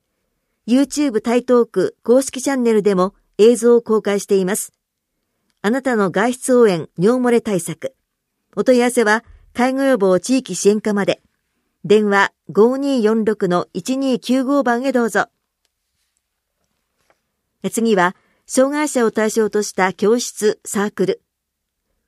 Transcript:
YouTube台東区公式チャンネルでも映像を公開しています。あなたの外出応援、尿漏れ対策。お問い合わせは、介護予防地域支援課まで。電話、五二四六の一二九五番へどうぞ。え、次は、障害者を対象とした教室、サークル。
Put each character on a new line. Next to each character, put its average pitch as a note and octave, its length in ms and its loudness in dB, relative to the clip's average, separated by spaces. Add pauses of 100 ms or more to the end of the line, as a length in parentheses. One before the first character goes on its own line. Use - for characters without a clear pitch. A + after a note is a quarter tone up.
(680)
YouTube C4+ 560 0
台 A#3+ 180 0
東 A#3+ 260 2
区 - 360 -4
公 B3 180 2
式 C4+ 220 -6
チ C#4+ 80 -4
ャ C#4 60 -2
ン B3 60 -2
ネ A#3 100 2
ル G#3+ 100 2
で G3+ 120 2
も F#3 200 0 (240)
映 A#3 180 6
像 A#3 200 4
を A#3 40 2
公 A3 220 -2
開 G3+ 180 -2
し - 60 -12
て G3+ 100 2
い F#3+ 80 0
ま F#3+ 120 -2
す。 - 160 -10 (880)
あ G3+ 100 -2
な C4 120 -2
た B3+ 140 -2
の G3 140 0
外 A3 220 -2
出 B3 240 0
応 A#3 120 6
援、 E3+ 200 -2 (100)
尿 A#3 220 2
漏 B3 100 0
れ A#3 100 2
対 G#3 200 -4
策。 - 340 -10 (640)
お G3+ 80 -2
問 B3+ 120 4
い A#3+ 60 2
合 - 40 2
わ B3 40 -2
せ A#3+ 140 0
は、 G#3+ 200 0 (300)
介 B3+ 200 -2
護 C4+ 80 -4
予 C4+ 160 2
防 F#3 220 2
地 C4 180 -2
域 B3 160 -8
支 G3 140 -2
援 G#3 120 2
課 G#3+ 140 -4
ま G3+ 100 -2
で。 - 160 -4 (640)
電 G#3 220 2
話、 G3+ 260 2 (160)
五 A3+ 280 2
二 C4+ 260 -2
四 A3 220 0
六 G3+ 240 -2
の F3 240 -2
一 B3+ 240 -6
二 C4+ 240 -2
九 B3+ 240 -2
五 C#4 180 0
番 A#3+ 220 -2
へ C#4 80 -2
ど A#3+ 120 0
う A3 60 -4
ぞ。 G3 160 -2 (2500)
え、 G3 60 -6
次 A3+ 260 0
は、 F3+ 180 0 (320)
障 C4 260 0
害 D4 160 -2
者 B3 160 -2
を G#3+ 60 0
対 A3 200 -2
象 G#3+ 200 -2
と G#3 140 -2
し - 80 -12
た F#3+ 200 -2
教 A3 280 0
室、 - 440 -4
サ G3+ 200 -4
ー G#3+ 80 -4
ク F#3 140 -4
ル。 - 160 -4 (840)